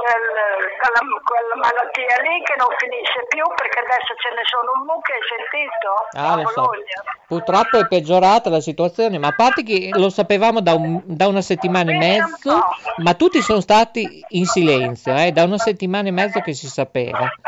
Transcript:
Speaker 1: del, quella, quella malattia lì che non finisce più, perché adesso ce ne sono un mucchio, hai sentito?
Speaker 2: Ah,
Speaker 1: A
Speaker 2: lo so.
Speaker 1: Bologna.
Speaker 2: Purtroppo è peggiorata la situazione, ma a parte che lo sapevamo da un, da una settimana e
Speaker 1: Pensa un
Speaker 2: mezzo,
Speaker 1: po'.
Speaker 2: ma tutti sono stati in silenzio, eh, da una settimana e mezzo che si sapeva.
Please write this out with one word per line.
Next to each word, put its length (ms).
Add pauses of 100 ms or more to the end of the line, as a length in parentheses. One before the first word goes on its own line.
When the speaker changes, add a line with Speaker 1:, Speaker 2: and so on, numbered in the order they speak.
Speaker 1:
del, 220 (520)
quella, 240 (220)
quella 320
malattia 680
lì 220
che 140
non 100 (100)
finisce 520
più, 120 (140)
perché 240
adesso 400
ce 160
ne 100
sono 320
un 80
mucchio, 300
hai 100
sentito? 640 (280)
Speaker 2:
Ah, 160
Speaker 1:
A 80
Speaker 2:
lo 80
so. 120
Speaker 1:
Bologna. 380 (260)
Speaker 2:
Purtroppo 540
è 80
peggiorata 600
la 100
situazione, 580
ma 120
a 60
parte 280
che 300
lo 160
sapevamo 520
da 140
un, 300
da 220
una 140
settimana 520
e 40
Speaker 1:
Pensa 280
un 60
Speaker 2:
mezzo, 280
Speaker 1:
po'. 420
Speaker 2:
ma 140
tutti 260
sono 200
stati 680
in 160
silenzio, 680
eh, 160
da 140
una 120
settimana 520
e 20
mezzo 300
che 120
si 140
sapeva. 600 (200)